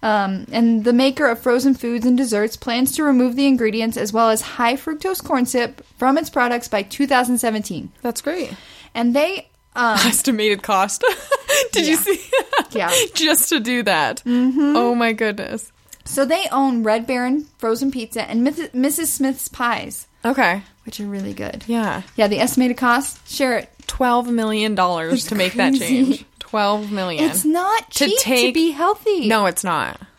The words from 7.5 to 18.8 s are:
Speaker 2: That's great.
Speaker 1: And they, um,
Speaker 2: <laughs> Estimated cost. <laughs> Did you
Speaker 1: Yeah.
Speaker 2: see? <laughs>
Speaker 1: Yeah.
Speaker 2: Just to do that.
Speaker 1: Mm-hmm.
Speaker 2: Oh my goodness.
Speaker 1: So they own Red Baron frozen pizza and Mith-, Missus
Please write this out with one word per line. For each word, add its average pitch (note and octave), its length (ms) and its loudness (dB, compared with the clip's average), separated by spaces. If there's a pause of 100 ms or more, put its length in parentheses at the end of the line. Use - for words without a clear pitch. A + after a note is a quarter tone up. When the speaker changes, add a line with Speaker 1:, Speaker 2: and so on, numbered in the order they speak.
Speaker 2:
That's A#3 180 -6
great. D#4 320 -6 (420)
Speaker 1:
And A#3+ 200 2
they, E4+ 340 0 (280)
um, A#3 220 2
Speaker 2:
<laughs> - 60 2
Estimated G#3+ 600 0
cost. G3+ 400 0 (340)
<laughs> C5+ 340 0
Did F4 140 0
you D#4 80 2
Speaker 1:
Yeah. E4 60 0
Speaker 2:
see? - 260 -2
<laughs> - 460 -2
Speaker 1:
Yeah. F3 200 -2 (220)
Speaker 2:
Just D#4 360 0
to D#4 100 0
do A#3+ 240 -2
that. D#3 420 0
Speaker 1:
Mm-hmm. B3+ 500 2
Speaker 2:
Oh A#3+ 180 2
my A#3 200 0
goodness. G#3+ 560 -6 (340)
Speaker 1:
So C#4 220 0
they E4+ 260 0
own C4 300 0
Red A3 240 0
Baron B3+ 400 -2 (120)
frozen A3+ 320 -2
pizza A#3+ 380 -6
and A#3 160 0
Mith-, D4+ 300 -2
Missus D4 380 0